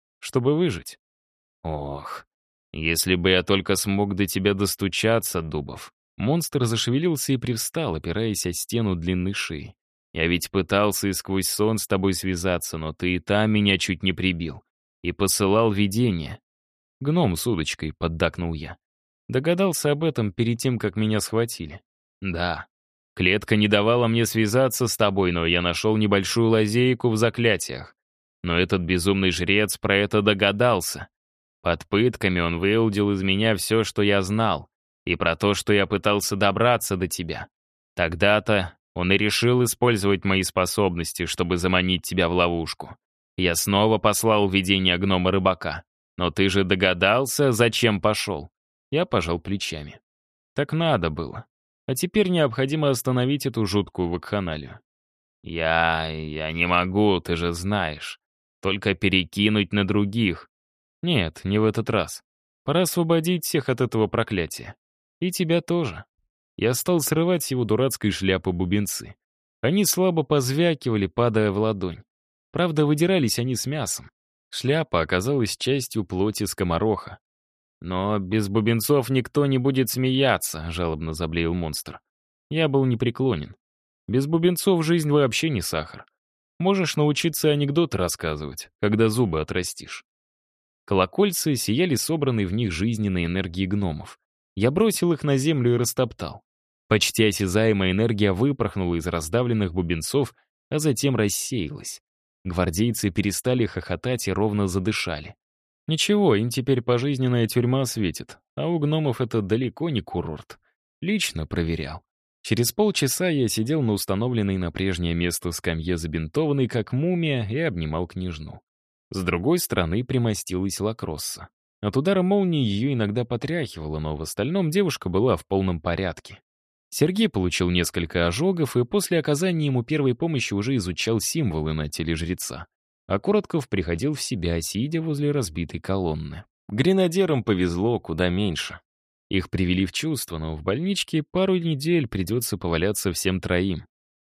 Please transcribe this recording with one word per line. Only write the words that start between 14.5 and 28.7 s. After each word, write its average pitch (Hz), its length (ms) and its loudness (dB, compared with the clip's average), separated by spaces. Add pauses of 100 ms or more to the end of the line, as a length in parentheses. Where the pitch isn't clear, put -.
И 87 80 -4
посылал 101 600 2
видение. 101 680 0 (600)
Гном 143 340 2
с 80 140 -4
удочкой, 80 500 -2
поддакнул 82 560 -2
я. 78 240 -10 (500)
Догадался 165 640 0
об 147 140 0
этом 117 280 0
перед 117 260 0
тем, 123 200 0
как 104 160 -2
меня 107 240 2
схватили. 98 640 -4 (380)
«Да. 85 480 -4 (500)
Клетка 101 380 2
не 104 100 4
давала 110 400 4
мне 113 200 2
связаться 120 600 2
с - 100 -2
тобой, 98 360 2
но 85 120 0
я 85 160 2
нашел 87 360 0
небольшую 107 540 2
лазейку 117 580 2
в 110 80 0
заклятиях. 107 800 0 (480)
Но 85 120 0
этот 90 260 2